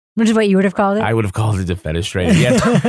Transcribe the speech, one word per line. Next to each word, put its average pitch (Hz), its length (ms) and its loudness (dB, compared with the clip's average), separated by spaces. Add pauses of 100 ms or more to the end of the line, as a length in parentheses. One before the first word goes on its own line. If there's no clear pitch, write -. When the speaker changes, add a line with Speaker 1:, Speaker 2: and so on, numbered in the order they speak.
(160)
Speaker 1:
Which 220 120 0
is 220 80 2
what 220 140 0
you 190 80 2
would 196 80 2
have 190 100 -2
called 202 220 0
it? 220 40 -2
Speaker 2:
I 113 120 0
would 113 100 0
have 98 100 -4
called 107 260 -2
it 92 80 -4
Defenestrated, 90 760 -2
yes. - 180 2 (300)